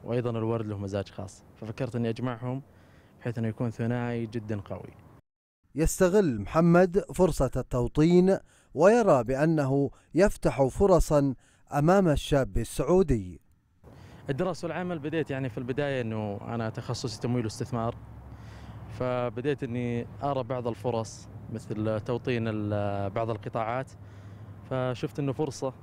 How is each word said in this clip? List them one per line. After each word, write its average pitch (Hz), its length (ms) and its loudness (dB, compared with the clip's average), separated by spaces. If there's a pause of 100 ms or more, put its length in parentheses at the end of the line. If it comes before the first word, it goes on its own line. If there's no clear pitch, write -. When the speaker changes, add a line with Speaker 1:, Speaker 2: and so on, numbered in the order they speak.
Speaker 1:
وأيضا 120 260 -2
الورد 113 360 -2
له 104 120 -6
مزاج 98 300 -4
خاص، - 360 -16 (120)
ففكرت 113 400 -8
إني 117 120 -2
أجمعهم 123 540 -6 (580)
بحيث 120 180 -6
إنه 113 100 -2
يكون 117 220 -4
ثنائي 120 560 -4
جدا 107 340 -6
قوي. 95 340 -12 (800)
Speaker 2:
يستغل 165 680 2
محمد 170 640 4 (100)
فرصة 156 420 2
التوطين 160 840 4 (360)
ويرى 180 500 6
بأنه 139 680 2 (240)
يفتح 143 520 4
فرصا 147 680 4 (380)
أمام 170 360 6
الشاب 135 500 2
السعودي. 127 800 2 (920)
Speaker 1:
الدراسة 170 380 -2
والعمل 175 300 -4
بديت 147 320 -4
يعني 135 180 -4
في - 100 -8
البداية 135 420 -2
إنه 107 420 -4
أنا 117 280 -4
تخصصي 113 500 -6
تمويل 123 240 0
واستثمار، 113 500 -4 (1040)
فبديت 123 640 -2
إني 120 440 -4 (160)
أرى 135 200 -2
بعض 120 260 -4
الفرص 113 600 -4 (240)
مثل 110 480 -4
توطين 117 480 -2
ال-، 101 640 -2
بعض 113 200 -2
القطاعات، 117 600 -6 (800)
فشفت 127 480 -4
إنه 139 140 -2
فرصة 139 400 -4 (100)